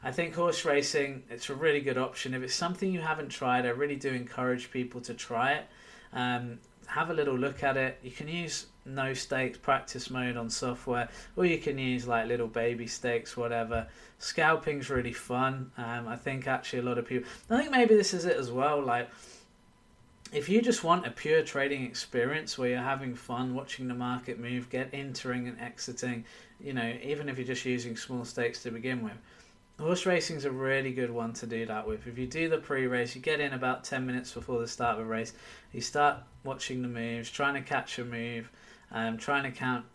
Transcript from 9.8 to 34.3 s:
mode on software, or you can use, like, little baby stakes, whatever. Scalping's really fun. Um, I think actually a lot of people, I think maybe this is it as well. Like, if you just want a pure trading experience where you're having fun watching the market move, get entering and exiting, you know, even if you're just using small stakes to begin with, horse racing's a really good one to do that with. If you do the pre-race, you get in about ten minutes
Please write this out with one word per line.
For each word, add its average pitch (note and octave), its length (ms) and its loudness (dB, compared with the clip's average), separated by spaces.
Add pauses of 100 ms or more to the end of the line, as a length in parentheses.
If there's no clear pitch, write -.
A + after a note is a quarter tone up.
mode B2 280 0
on A#2 120 -4
software, B2 580 -2 (280)
or F#3 100 4
you E3+ 140 4
can C#3 180 0
use, B2+ 300 0
like, A2+ 200 2
little A#2 200 2
baby A#2 400 0
stakes, A#2 500 -2
whatever. A#2 500 0 (300)
Scalping's D#3 720 2
really B2 240 0
fun. C3 640 -2
Um, A#2 300 -4
I A#2 80 -4
think C3 320 -4
actually C3 320 -2
a A#2+ 40 -2
lot B2 140 2
of A#2+ 80 -2
people, B2+ 240 -2 (200)
I A3+ 80 6
think D4 140 2
maybe A#3 240 10
this G3 180 6
is F3 120 0
it E3+ 100 4
as B2 160 -2
well. C#3+ 300 4
Like, A#2+ 260 2 (1300)
if C#3+ 160 -2
you G#3+ 120 8
just A#3 220 4
want F3 220 6
a A#2 60 -4
pure D#3 320 4
trading C#3 400 0
experience C3+ 720 -2
where B2+ 120 2
you're B2 100 2
having C3+ 360 -2
fun B2+ 380 -4
watching B2+ 340 -6
the B2 60 -2
market B2 460 -4
move, A#2+ 300 -4
get C3 240 -2
entering C3 540 -4
and A#2 120 -10
exiting, A#2+ 680 -6 (340)
you C#3 140 -8
know, A#2+ 300 -2
even D3 240 -2
if C3 100 -4
you're B2 100 -4
just B2 180 -4
using A#2+ 320 -2
small B2 260 -6
stakes A#2 400 -2
to A#2+ 80 -6
begin A#2+ 320 -4
with, G#2 140 -6 (600)
horse F3 280 0
racing's D#3+ 400 2
a C#3 60 0
really C3+ 420 2
good B2 180 0
one A#2 220 -2
to A#2 120 -8
do A2+ 200 -2
that G#2+ 200 -4
with. A2 220 -4
If A#2 100 -10
you B2+ 100 -2
do D#3+ 200 0
the D#3+ 120 4
pre-race, B2 540 0
you C3 80 -12
get D3+ 200 2
in C#3 120 0
about B2+ 300 0
ten B2+ 220 -2
minutes B2 260 -4